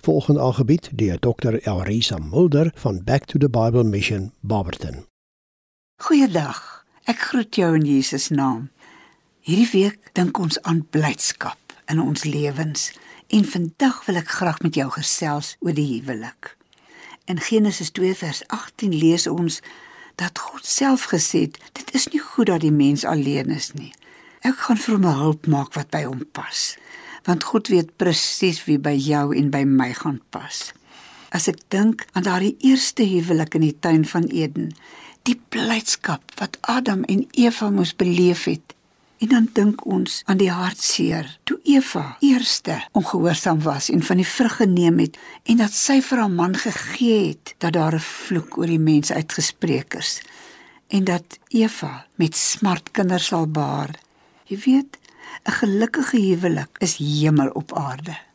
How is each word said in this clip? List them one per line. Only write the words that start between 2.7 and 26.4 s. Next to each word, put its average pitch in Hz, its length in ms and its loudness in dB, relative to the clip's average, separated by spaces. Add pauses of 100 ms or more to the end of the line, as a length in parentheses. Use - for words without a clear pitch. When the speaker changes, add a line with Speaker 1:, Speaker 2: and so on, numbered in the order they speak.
Speaker 1:
van 98 180 -2
Back 120 300 -2
to 139 100 2
the 143 80 4
Bible 117 340 2
Mission, 104 440 -2 (180)
Barberton. 98 600 -6 (1000)
Speaker 2:
Goeiedag, 202 800 0 (240)
ek - 220 -2
groet 233 260 -2
jou 175 160 4
in 156 160 4
Jesus 135 400 0
naam. 135 400 -2 (800)
Hierdie 214 240 4
week 202 400 0
dink 175 240 0
ons 170 240 -2
aan 165 240 0
blydskap - 880 -4 (160)
in 160 160 0
ons 151 240 -4
lewens 147 640 -4 (420)
en 208 240 4
vandag 202 480 -2
wil 175 160 -2
ek 160 160 -10
graag 170 240 -2
met 156 160 -2
jou 135 160 -2
gesels 147 600 -4 (100)
oor 170 80 0
die 147 220 0
huwelik. 117 580 -10 (720)
In 175 160 -4
Genesis 208 480 0
twee 185 240 -2
vers 160 400 -8
agtien 208 400 -6
lees 165 320 2
ons 165 380 -4 (580)
dat 180 160 -8
God - 280 -12
self 269 440 0
gesê - 400 0
het, - 80 -18 (160)
"Dit - 240 -12
is - 160 -2
nie 294 80 -2
goed 214 320 0
dat 160 80 0
die 156 100 4
mens 143 340 4
alleen 143 440 -2
is 151 240 -6
nie. - 200 -14 (480)
Ek 262 140 0
gaan - 220 0
vir 220 180 -2
hom 190 100 4
'n 151 120 2
hulp 156 300 0
maak 139 260 0
wat 147 160 -8
by 156 140 -4
hom 127 280 -8
pas." - 460 -8 (480)